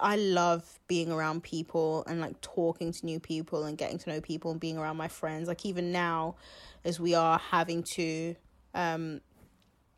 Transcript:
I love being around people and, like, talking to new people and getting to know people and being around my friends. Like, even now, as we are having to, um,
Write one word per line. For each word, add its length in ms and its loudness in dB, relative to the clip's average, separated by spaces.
I 160 4
love 680 2
being 240 2
around 320 0
people 640 0
and, 120 -4
like, 220 -6
talking 500 0
to 140 -10
new 140 -4
people 440 -4
and 140 -4
getting 200 -4
to 120 -8
know 120 -4
people 300 -4
and 80 -4
being 180 -4
around 200 -4
my 100 -4
friends. 400 -4
Like, 180 -6
even 260 -2
now, 440 0
as 160 -2
we 160 4
are 240 8
having 440 2
to, 520 -2
um, 460 -2